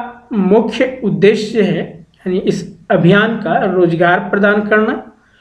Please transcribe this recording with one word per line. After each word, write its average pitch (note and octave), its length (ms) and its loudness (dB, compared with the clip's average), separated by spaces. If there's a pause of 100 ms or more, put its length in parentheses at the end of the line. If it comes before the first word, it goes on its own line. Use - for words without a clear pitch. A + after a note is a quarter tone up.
(320)
मुख्य A3+ 720 0
उद्देश्य G3+ 580 0
है E3+ 200 -2
यानी - 580 -8
इस - 240 -2 (260)
अभियान G3+ 480 2
का D#3+ 260 -2
रोजगार F3+ 560 2 (100)
प्रदान G#3 380 0
करना, A3 260 0 (460)